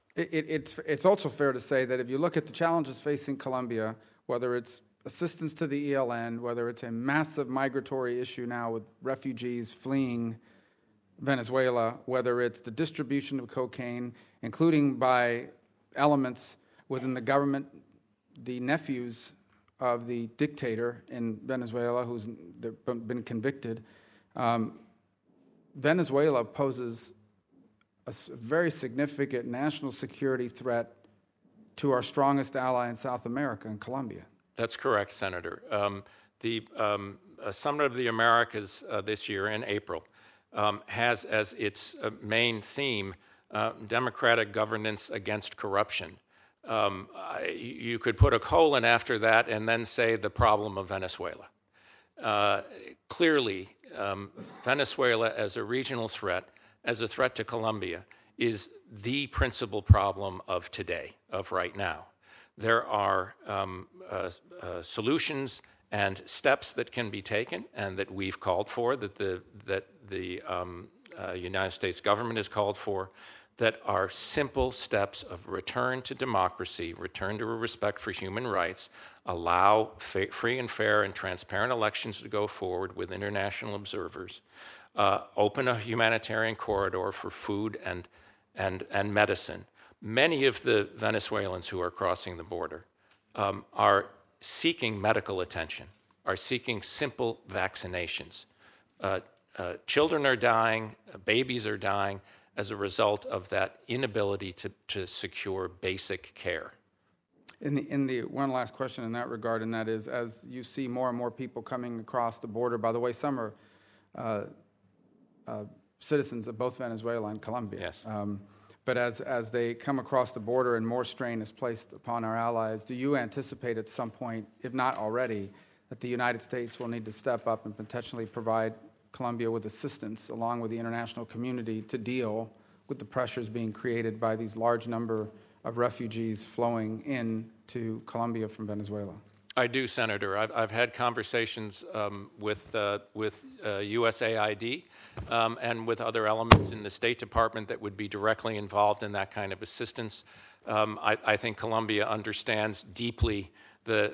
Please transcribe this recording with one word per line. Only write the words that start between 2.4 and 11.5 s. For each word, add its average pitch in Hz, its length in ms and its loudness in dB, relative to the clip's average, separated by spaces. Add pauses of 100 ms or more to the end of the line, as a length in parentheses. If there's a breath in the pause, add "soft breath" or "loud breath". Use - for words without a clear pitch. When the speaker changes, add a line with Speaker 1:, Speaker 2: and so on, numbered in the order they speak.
Speaker 1:
the 123 60 -12
challenges 165 480 0
facing 143 360 -2
Colombia, 117 600 -2 (300 soft breath)
whether 123 280 0
it's - 260 -4 (260)
assistance 160 480 -4
to 165 120 -2
the 139 100 0
E 143 180 0
L 131 180 2
N, 117 280 -4
whether 120 280 -2
it's 120 160 -6
a 120 60 -6
massive 139 580 0
migratory 131 720 0
issue 123 260 -6
now 120 240 -4
with 113 140 -4 (180)
refugees 123 720 -4
fleeing 120 640 0 (840 soft breath)
Venezuela, 123 840 2